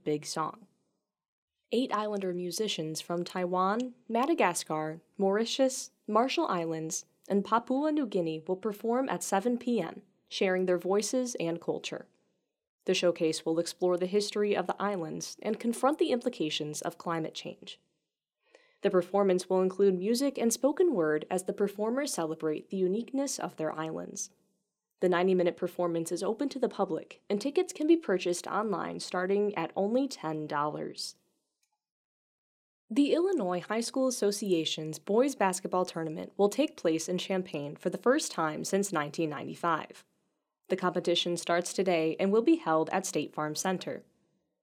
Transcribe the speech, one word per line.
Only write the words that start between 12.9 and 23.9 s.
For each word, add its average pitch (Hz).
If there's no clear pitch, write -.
showcase 170
will 165
explore 180
the 180
history 208
of 180
the -
islands 170
and 220
confront 254
the 320
implications 156
of 170
climate 165
change. -
The 202
performance 185
will 185
include 185
music 247
and 233
spoken 302
word 156
as 185
the 196
performers 214
celebrate 156
the 196
uniqueness 233
of -
their 156
islands. 160